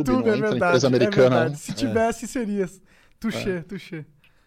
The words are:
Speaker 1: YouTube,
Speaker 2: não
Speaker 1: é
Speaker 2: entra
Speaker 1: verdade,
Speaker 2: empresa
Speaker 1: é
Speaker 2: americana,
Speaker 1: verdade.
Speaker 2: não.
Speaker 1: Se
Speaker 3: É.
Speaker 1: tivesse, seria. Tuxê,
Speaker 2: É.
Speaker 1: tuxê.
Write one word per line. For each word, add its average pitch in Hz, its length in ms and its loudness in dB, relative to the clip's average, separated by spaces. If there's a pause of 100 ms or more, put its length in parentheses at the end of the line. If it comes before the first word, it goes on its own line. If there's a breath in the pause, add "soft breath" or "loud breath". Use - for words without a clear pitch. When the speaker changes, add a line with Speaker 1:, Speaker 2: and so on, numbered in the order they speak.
(100)
Speaker 1:
YouTube, 254 160 2
Speaker 2:
não 214 60 4
Speaker 1:
é 208 40 2
Speaker 2:
entra 214 140 0
Speaker 1:
verdade, - 200 0
Speaker 2:
empresa 131 160 4
Speaker 1:
é - 20 4
Speaker 2:
americana, 123 420 4
Speaker 1:
verdade. 120 220 2
Speaker 2:
não. 147 60 -10
Speaker 1:
Se - 120 -12
Speaker 3:
É. - 40 -6
Speaker 1:
tivesse, 226 540 -2
seria. 202 400 -4 (500 soft breath)
Tuxê, 208 340 -4
Speaker 2:
É. 175 100 -4
Speaker 1:
tuxê. 160 420 -12 (420)